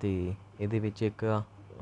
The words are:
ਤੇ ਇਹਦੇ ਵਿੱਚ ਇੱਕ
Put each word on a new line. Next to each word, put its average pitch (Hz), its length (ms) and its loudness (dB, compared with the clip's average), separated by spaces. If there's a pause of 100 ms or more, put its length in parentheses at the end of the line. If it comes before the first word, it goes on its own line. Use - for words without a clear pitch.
ਤੇ 101 100 2 (500)
ਇਹਦੇ 104 200 2
ਵਿੱਚ 104 220 -2
ਇੱਕ 107 220 0 (580)